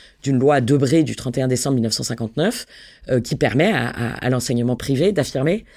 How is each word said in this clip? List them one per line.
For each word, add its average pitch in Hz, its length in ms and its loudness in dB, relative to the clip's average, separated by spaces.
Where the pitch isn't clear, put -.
d'une 135 160 0
loi 143 220 4
Debré 139 440 4
du 117 100 -4
trente 131 240 -6
et 135 40 0
un 131 40 0
décembre 127 300 0
mille 113 80 0
neuf 110 80 -2
cent 131 100 -4
cinquante-neuf, 120 640 -4
euh, 127 100 4
qui 135 160 -4
permet 139 340 2
à, 120 180 0
à, - 260 -4
à - 160 -2
l'enseignement 123 460 0
privé 143 360 0
d'affirmer 151 520 -2